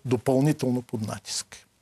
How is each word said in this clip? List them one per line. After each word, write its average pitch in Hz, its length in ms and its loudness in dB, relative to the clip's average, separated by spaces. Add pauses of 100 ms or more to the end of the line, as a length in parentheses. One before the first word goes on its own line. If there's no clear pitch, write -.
допълнително 127 760 2
под 110 240 -6
натиск. - 500 -10 (260)